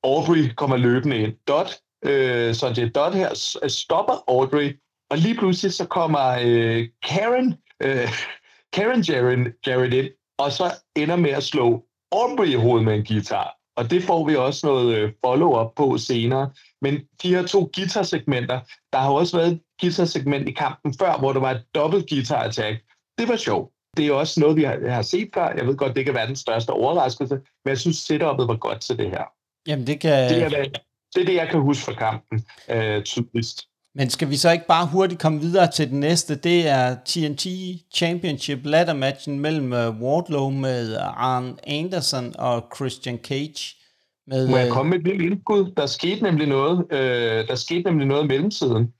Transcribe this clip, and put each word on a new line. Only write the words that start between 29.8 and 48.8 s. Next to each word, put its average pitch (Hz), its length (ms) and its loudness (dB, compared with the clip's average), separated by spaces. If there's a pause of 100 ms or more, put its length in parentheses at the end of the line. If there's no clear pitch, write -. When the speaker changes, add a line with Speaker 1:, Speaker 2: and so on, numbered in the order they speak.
Speaker 2:
det 143 140 -4
kan 160 100 2 (200)
Speaker 1:
Det - 120 4
er, 156 60 0
hvad, 143 160 0 (500)
det 185 60 2
er 175 60 2
det, 185 80 2
jeg 165 140 0
kan 160 120 2
huske 139 240 2
fra 113 80 -6
kampen, 113 520 -4 (260)
øh, 110 320 0
tydeligst. - 600 -4 (320)
Speaker 2:
Men 135 140 0
skal 147 200 -2
vi 143 60 0
så 165 140 4
ikke 170 160 0
bare 170 200 2
hurtigt 175 340 0
komme 156 200 0
videre 170 300 2
til 147 200 -2
den 139 100 -2
næste? 156 340 0
Det 170 340 2
er 127 280 2 (100)
T - 100 -4
N 151 200 -2
T 160 100 -6 (480)
Championship 165 680 -2
ladder-matchen 143 760 0
mellem, 147 320 -2
øh, 117 300 -2
Wardlow 143 480 0
med 127 500 -2
Arn 123 680 -4
Anderson 147 720 -4
og 120 260 -2 (120)
Christian 127 420 -8
Cage. 143 580 -8 (500)
Med, 131 220 0
Speaker 1:
Må 127 80 4
jeg 127 100 4
Speaker 2:
øh, 120 60 0
Speaker 1:
komme 135 180 2
med 185 80 2
et 160 60 -4
lille 185 200 0
indskud? 196 520 0
Der 143 100 0
skete 180 360 -2
nemlig 156 240 2
noget, 151 460 2
øh, 120 560 0
der 127 60 -2
skete 170 280 -4
nemlig 160 240 2
noget 143 180 2
i - 20 0
mellemtiden. 135 600 2 (120)